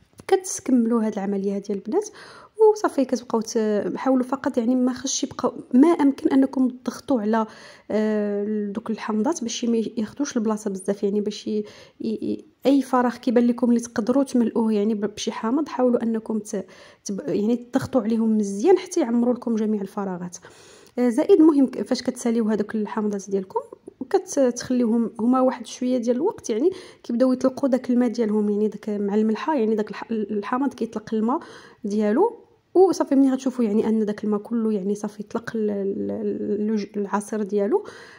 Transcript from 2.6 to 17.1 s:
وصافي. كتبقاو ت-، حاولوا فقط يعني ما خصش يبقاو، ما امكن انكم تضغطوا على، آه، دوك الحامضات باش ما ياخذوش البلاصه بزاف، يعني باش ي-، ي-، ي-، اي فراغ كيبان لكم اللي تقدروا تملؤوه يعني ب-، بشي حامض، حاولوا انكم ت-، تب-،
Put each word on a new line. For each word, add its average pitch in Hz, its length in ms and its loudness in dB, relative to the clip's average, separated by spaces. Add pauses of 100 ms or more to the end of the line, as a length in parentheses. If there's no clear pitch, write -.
وصافي. 320 340 2
كتبقاو 233 360 -2
ت-، 208 540 -2
حاولوا 262 280 2
فقط 269 340 -4
يعني 247 180 2
ما 254 180 2
خصش - 300 -6
يبقاو، - 300 -4 (200)
ما 269 140 8
امكن 294 420 2
انكم 269 380 2
تضغطوا - 540 -4
على، 214 240 2 (460)
آه، 208 800 0
دوك 214 180 -6
الحامضات 220 540 -2
باش 233 220 -6
ما 226 180 2 (140)
ياخذوش 240 400 -4
البلاصه 214 320 -2
بزاف، 196 340 -4
يعني 208 180 2
باش 208 260 -6
ي-، 214 160 -2 (380)
ي-، 226 60 -6
ي-، 208 380 -6 (200)
اي 269 160 4
فراغ 247 340 0
كيبان 240 320 2
لكم 240 220 2
اللي 240 100 4
تقدروا 247 440 0
تملؤوه 226 500 2
يعني 214 200 2
ب-، 202 220 -4
بشي - 160 -6
حامض، 277 360 -2
حاولوا 247 360 2
انكم 220 360 -2
ت-، 202 260 -6 (400)
تب-، 196 220 -6